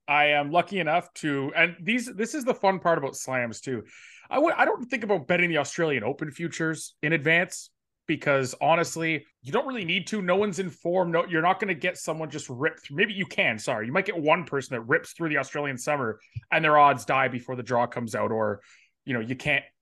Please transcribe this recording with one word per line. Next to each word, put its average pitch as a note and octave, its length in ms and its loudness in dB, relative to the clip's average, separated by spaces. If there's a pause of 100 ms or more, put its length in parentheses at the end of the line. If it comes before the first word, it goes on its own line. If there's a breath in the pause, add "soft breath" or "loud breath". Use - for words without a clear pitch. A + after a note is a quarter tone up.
I D3 200 4
am C#3+ 220 2
lucky F3 300 0
enough E3 360 0
to, C#3 380 -2
and E3 280 2
these, A3+ 240 -2
this A3+ 280 -6
is C4+ 120 -4
the B3 80 2
fun F#3+ 240 2
part E3+ 180 4
about C#3 200 -4
slams B2 440 -4
too. B2 220 -6 (480 loud breath)
I - 80 2
would, D#4+ 160 4
I A#3+ 100 4
don't E4 220 0
think B3 180 -4
about G3 220 0
betting F3 240 2
the D#3+ 80 2
Australian C#3+ 460 0
Open C#3+ 260 -4
futures D#3+ 720 -6
in D3+ 100 0
advance E3 560 0 (380)
because C3+ 540 0
honestly, D#3+ 640 0 (160)
you B2 100 -14
don't B3+ 160 0
really A#3+ 200 -6
need F3 220 -4
to. G#3+ 120 -4
No F3+ 160 2
one's G3+ 220 0
informed. F3 520 -2
No, E3 140 2
you're E3+ 160 0
not F3+ 180 2
gonna G3 140 -2
get F3 240 -2
someone D#3+ 320 -6
just C#3+ 220 -10
ripped D3 300 -4
through. C#3+ 180 -10
Maybe A3 160 0
you F#3+ 100 -4
can, C3+ 340 -2
sorry. A2 280 -2
You B2 60 -6
might F#3+ 120 0
get F#3+ 140 -4
one D#3 260 2
person C3+ 300 -6
that A2+ 80 -6
rips C#3+ 300 0
through E3 180 -4
the D3 80 0
Australian C#3 400 -4
summer B2+ 420 -4 (320 loud breath)
and D#3+ 100 2
their D3+ 140 6
odds C#3 300 8
die C3+ 220 2
before B2 280 -6
the B2 60 -8
draw A#2+ 240 2
comes A#2 280 -6
out, G#2+ 160 0
or, G#2+ 300 0 (460 soft breath)
you C3+ 80 -2
know, A#2 60 -2
you A#2 140 -6
can't C#3 300 0 (180)